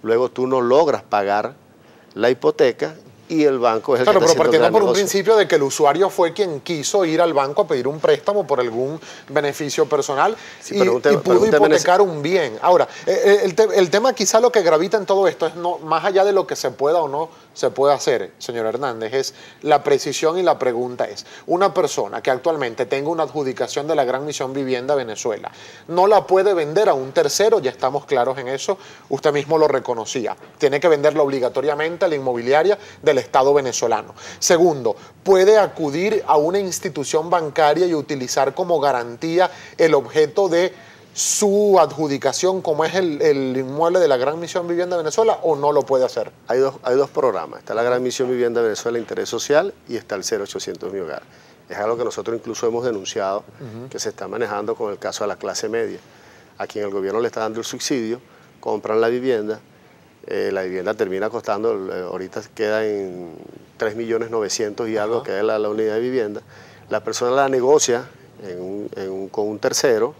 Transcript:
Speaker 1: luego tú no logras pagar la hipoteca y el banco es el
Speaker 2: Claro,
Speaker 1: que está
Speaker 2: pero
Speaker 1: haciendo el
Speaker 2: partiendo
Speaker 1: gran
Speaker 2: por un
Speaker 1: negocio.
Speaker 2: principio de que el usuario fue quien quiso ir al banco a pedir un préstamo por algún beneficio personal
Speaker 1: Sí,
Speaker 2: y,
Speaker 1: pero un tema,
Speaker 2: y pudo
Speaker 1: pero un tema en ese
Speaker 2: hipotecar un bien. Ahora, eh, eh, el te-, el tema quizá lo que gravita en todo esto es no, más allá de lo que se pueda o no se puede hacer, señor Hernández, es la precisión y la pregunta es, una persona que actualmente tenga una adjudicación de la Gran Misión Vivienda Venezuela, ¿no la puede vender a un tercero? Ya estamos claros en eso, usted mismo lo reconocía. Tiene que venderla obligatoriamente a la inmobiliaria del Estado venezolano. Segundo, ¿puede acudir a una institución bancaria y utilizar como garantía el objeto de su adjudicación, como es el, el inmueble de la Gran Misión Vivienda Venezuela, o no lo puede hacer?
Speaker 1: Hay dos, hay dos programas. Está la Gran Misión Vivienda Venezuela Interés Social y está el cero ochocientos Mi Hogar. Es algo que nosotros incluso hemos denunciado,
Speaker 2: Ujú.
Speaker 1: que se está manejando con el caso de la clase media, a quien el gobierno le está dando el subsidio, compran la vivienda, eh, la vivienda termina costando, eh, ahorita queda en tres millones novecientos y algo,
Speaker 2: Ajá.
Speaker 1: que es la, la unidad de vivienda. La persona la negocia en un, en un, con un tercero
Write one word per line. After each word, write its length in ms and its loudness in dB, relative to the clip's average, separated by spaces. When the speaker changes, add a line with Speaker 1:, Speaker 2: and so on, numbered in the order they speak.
Speaker 1:
luego 280 2
tú 180 -4
no 140 0
logras 420 4
pagar 500 -2
la 160 2
hipoteca 680 0
y 140 2
el 160 2
banco 360 0
es 40 2
el 60 2
Speaker 2:
Claro, 160 6
Speaker 1:
que 60 2
está 100 4
Speaker 2:
pero 120 4
Speaker 1:
haciendo 80 4
el 40 4
Speaker 2:
partiendo 20 4
Speaker 1:
gran 80 4
Speaker 2:
por 120 4
un 40 2
Speaker 1:
negocio. 180 2
Speaker 2:
principio 300 2
de 120 4
que 80 2
el 80 4
usuario 460 2
fue 240 0
quien 280 -4
quiso 420 -2
ir 180 0
al 120 2
banco 300 2
a 40 0
pedir 200 -2
un 120 -4
préstamo 480 0
por 140 0
algún 380 -4
beneficio 580 -2
personal 480 0
Speaker 1:
Sí, 140 -10
Speaker 2:
y, 40 0
Speaker 1:
pero 160 4
un 60 -4
tema, 140 4
Speaker 2:
y 20 0
pudo 160 0
Speaker 1:
pero 120 6
un 60 4
tema 140 6
en 80 4
ese 80 4
Speaker 2:
hipotecar 200 4
un 200 2
bien. 400 0
Ahora, 260 4
eh, 200 2
eh, 180 6
el 100 0
te-, 240 2
el 120 4
tema 240 2
quizá 260 2
lo 120 6
que 100 4
gravita 360 2
en 80 -2
todo 220 2
esto 180 -2
es 100 -6
no, 240 -4
más 260 -2
allá 180 2
de 80 2
lo 160 2
que 80 -6
se 160 -4
pueda 300 0
o 80 -4
no 200 -6
se 180 -2
puede 240 2
hacer, 420 -2
señor 300 -6
Hernández, 480 -6
es 180 -2
la 200 4
precisión 540 0
y 60 0
la 160 2
pregunta 460 -2
es, 200 -14
una 260 2
persona 480 -2
que 80 -2
actualmente 560 -2
tenga 240 -4
una 140 -2
adjudicación 640 -4
de 80 0
la 100 2
Gran 220 -2
Misión 260 -6
Vivienda 400 -2
Venezuela, 580 -4
¿no 180 2
la 220 4
puede 260 4
vender 340 2
a 60 4
un 200 -4
tercero? 460 2
Ya 120 0
estamos 340 -4
claros 320 0
en 100 -8
eso, 300 -4
usted 240 0
mismo 240 0
lo 100 4
reconocía. 680 -4
Tiene 200 2
que 80 2
venderla 360 4
obligatoriamente 840 -2
a 20 2
la 80 0
inmobiliaria 600 2
del 160 4
Estado 380 2
venezolano. 580 0
Segundo, 580 2
¿puede 340 6
acudir 720 0
a 100 4
una 220 2
institución 720 -4
bancaria 560 2
y 80 0
utilizar 580 -2
como 260 0
garantía 720 0
el 160 6
objeto 520 2
de 240 2
su 600 4
adjudicación, 840 0
como 240 0
es 80 -4
el, 300 -2
el 340 2
inmueble 420 0
de 80 4
la 100 2
Gran 220 -2
Misión 280 -6
Vivienda 300 -2
Venezuela, 440 0
o 140 2
no 160 0
lo 100 4
puede 240 0
hacer? 260 -6
Speaker 1:
Hay 120 0
dos, 240 0
hay 120 0
dos 140 2
programas. 520 -2
Está 120 -10
la 80 -2
Gran 220 0
Misión 260 -4
Vivienda 320 0
Venezuela 380 -2
Interés 280 -8
Social 460 -2
y 60 -8
está 180 -8
el 100 -6
cero 200 -4
ochocientos 500 -10
Mi 60 -8
Hogar. 240 -10
Es 100 -14
algo 200 -2
que 60 -4
nosotros 340 -6
incluso 300 -6
hemos 180 -4
denunciado, 540 -4
Speaker 2:
Ujú. 500 -16
Speaker 1:
que 80 -14
se 120 -6
está 180 -12
manejando 480 -6
con 160 -6
el 80 -10
caso 240 -8
de 60 -4
la 80 -8
clase 320 -8
media, 280 -4
a 80 -8
quien 180 -8
el 60 -6
gobierno 280 -4
le 100 -2
está 100 -8
dando 180 -6
el 80 -8
subsidio, 560 -6
compran 420 -2
la 60 2
vivienda, 520 -2
eh, 260 -4
la 80 -2
vivienda 320 -4
termina 380 -4
costando, 420 -4
eh, 80 -6
ahorita 400 -10
queda 320 -2
en 460 -6
tres 180 -4
millones 340 -4
novecientos 580 -4
y 100 -4
algo, 180 -2
Speaker 2:
Ajá. 100 -4
Speaker 1:
que 140 -6
es 40 -2
la, 140 0
la 120 -2
unidad 260 -2
de 60 -2
vivienda. 400 -4
La 140 -4
persona 320 -4
la 140 2
negocia 580 2
en 180 -12
un, 340 -10
en 140 -8
un, 200 -8
con 180 -4
un 100 -6
tercero 640 0